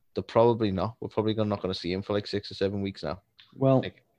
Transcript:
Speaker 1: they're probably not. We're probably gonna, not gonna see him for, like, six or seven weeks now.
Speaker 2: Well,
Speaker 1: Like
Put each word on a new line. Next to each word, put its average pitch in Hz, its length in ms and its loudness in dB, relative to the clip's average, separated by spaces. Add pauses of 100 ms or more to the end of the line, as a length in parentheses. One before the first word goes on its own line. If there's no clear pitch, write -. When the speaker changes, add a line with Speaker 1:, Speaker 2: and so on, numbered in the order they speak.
(140)
Speaker 1:
they're 104 100 -4
probably 113 460 4
not. 95 300 -2
We're 110 80 -10
probably 110 260 -2
gonna, 107 160 0
not 101 120 -2
gonna 92 120 -2
see 87 180 -4
him 95 120 -2
for, 104 100 -4
like, 104 140 -2
six - 240 -6
or - 40 -14
seven 98 260 0
weeks 98 200 -6
now. 80 200 -6 (340)
Speaker 2:
Well, 131 260 4
Speaker 1:
Like - 220 -10 (160)